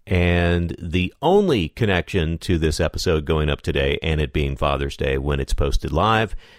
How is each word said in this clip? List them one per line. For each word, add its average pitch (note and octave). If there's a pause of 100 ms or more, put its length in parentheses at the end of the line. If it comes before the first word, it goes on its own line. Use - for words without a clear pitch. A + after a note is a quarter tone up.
and F2
the F2
only D#3+
connection F2
to F2+
this D#2
episode D#2
going D2+
up C#2+
today C#2+
and D#2+
it C#2+
being C#2+
Father's C#2
Day C2+
when C#2+
it's C2+
posted -
live, A2 (240)